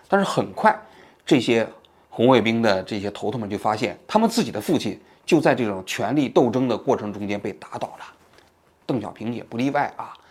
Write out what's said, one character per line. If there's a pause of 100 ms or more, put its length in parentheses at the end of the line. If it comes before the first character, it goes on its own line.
但
是
很
快， (480)
这
些 (440)
红
卫
兵
的
这
些
头
头
们
就
发
现，
他
们
自
己
的
父
亲 (260)
就
在
这
种
权
力
斗
争
的
过
程
中
间
被
打
倒 (120)
了， (800)
邓
小
平
也
不
例
外
啊。 (180)